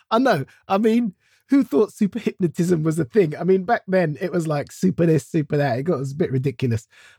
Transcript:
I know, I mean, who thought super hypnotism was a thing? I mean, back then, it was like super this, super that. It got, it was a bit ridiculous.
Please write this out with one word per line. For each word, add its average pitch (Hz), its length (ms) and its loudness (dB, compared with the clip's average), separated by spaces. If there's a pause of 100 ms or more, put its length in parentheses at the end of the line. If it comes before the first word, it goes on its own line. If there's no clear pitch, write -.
(100)
I 220 80 2
know, 226 260 2 (240)
I 190 100 0
mean, 226 360 0 (340)
who 277 160 4
thought 226 280 0
super 208 260 -2
hypnotism 175 640 -2
was 160 160 -2
a 165 60 -2
thing? 156 320 0
I 151 80 -8
mean, 185 200 2
back 226 220 0
then, 175 340 0
it 185 120 -4
was 170 140 -2
like 147 260 -4
super 175 340 0
this, 160 200 2
super 151 300 -2
that. 139 220 0
It 135 60 -4
got, 170 120 -2
it 123 40 -6
was 139 120 -8
a 143 40 -12
bit 151 160 -2
ridiculous. 127 540 -2 (320)